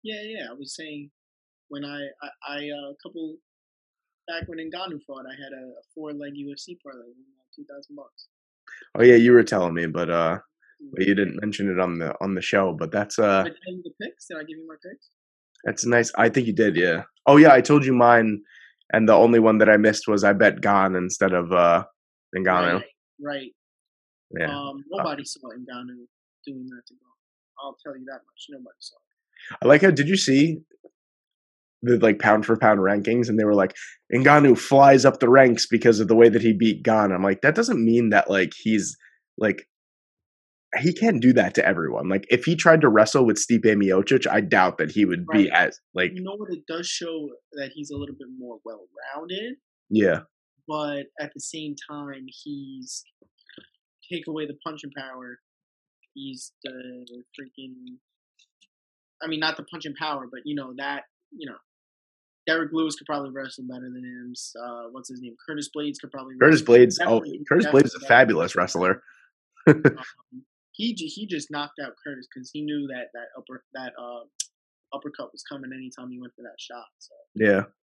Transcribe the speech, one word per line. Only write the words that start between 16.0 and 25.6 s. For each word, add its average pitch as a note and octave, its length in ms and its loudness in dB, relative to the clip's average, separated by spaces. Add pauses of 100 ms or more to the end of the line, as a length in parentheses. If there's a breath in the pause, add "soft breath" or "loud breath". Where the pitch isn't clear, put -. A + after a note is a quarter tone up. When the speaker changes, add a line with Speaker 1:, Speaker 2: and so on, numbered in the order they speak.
Speaker 2:
I A#2 140 2
think B2 160 -2
you A2 80 -4
did, G2+ 220 0
yeah. F2 260 0 (240)
Oh C#3+ 120 8
yeah, D3+ 140 10
I B2+ 100 8
told D3 220 2
you C3 100 -2
mine, A#2 480 4 (520 soft breath)
and A2 160 4
the A2 60 8
only A#2 240 6
one A2 180 4
that G#2+ 140 6
I G#2+ 60 8
missed G#2+ 300 2
was G#2 160 0
I G2+ 100 4
bet F#2+ 280 2
Gane F#2+ 320 2
instead F#2 400 -2
of, F2 180 -2
uh, F2 320 4 (540)
Ngannou. F2+ 380 0
Speaker 1:
Right, G2 80 -6 (360)
right. C#3+ 320 -12 (880)
Speaker 2:
Yeah. C#3+ 160 -6
Speaker 1:
Um, C#3+ 120 -10 (260)
Speaker 2:
Uh, F#3+ 100 -6
Speaker 1:
nobody C#3+ 220 -8
saw - 240 -18
Ngannou B2 560 -18 (400)